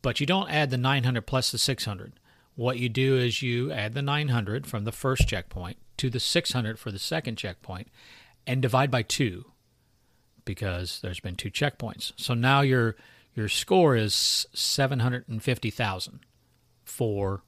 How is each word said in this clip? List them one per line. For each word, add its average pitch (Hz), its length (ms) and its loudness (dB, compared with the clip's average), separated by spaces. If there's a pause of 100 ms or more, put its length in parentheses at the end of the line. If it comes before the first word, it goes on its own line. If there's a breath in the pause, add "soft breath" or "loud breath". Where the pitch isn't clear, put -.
But 127 180 0
you 143 60 2
don't 190 240 2
add 151 200 2
the 127 80 0
nine 131 260 2
hundred 123 220 2
plus 131 240 0
the 117 80 -4
six - 260 0
hundred. 101 300 -8 (400 soft breath)
What 123 240 0
you 123 100 0
do 131 280 4
is 123 260 2
you 123 300 -2
add 107 220 -4
the 139 80 -2
nine 143 260 0
hundred 117 380 0
from 104 180 -6
the 110 80 -4
first - 360 2
checkpoint 90 500 -6 (200)
to 131 120 0
the 120 100 -2
six - 320 0
hundred 110 260 -2
for 117 120 -10
the 101 80 -8
second 139 380 -4
checkpoint 92 520 -10 (580 loud breath)
and 127 160 2
divide 127 280 4
by 120 120 2
two - 440 -2 (1000)
because 90 580 -4
there's 90 180 -8
been 90 160 -8
two 104 140 -8
checkpoints. - 680 -4
So - 180 -4
now 131 280 4
your, 123 340 2 (380 loud breath)
your 107 140 -2
score 170 460 6
is - 580 2
seven 135 480 0
hundred 123 280 0
and 110 140 -6
fifty 120 280 -2
thousand 98 500 -4 (640)
for 101 640 -2